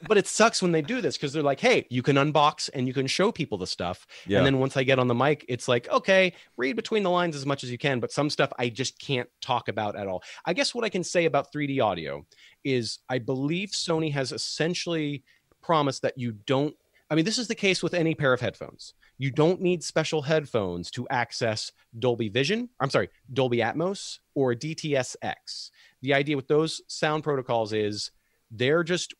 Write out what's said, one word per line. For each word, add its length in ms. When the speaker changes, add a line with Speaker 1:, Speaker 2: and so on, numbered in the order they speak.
Speaker 1:
but 80
it 100
sucks 360
when 100
they 80
do 220
this 160
'cause 160
they're 80
like, 180
"Hey, 300
you 100
can 160
unbox 560
and 140
you 80
can 140
show 220
people 280
the 80
stuff." 400
Speaker 2:
Yeah. 120
Speaker 1:
And 80
then 120
once 200
I 60
get 140
on 80
the 80
mic, 360
it's 180
like, 220
"Okay, 420
read 200
between 260
the 80
lines 260
as 80
much 180
as 80
you 60
can." 240
But 100
some 200
stuff 280
I 120
just 280
can't 300
talk 260
about 260
at 120
all. 160
I 80
guess 200
what 80
I 60
can 160
say 220
about 260
three 140
D 140
audio 440
is 360
I 80
believe 540
Sony 400
has 200
essentially 880
promised 400
that 160
you 160
don't, 420
I 60
mean, 100
this 100
is 120
the 60
case 280
with 100
any 220
pair 180
of 80
headphones. 540
You 120
don't 300
need 220
special 400
headphones 720
to 160
access 640
Dolby 300
Vision, 400
I'm 100
sorry, 180
Dolby 260
Atmos 600
or 200
D 200
T 220
S 260
X. 480
The 120
idea 220
with 120
those 380
sound 380
protocols 480
is 380
they're 340
just 360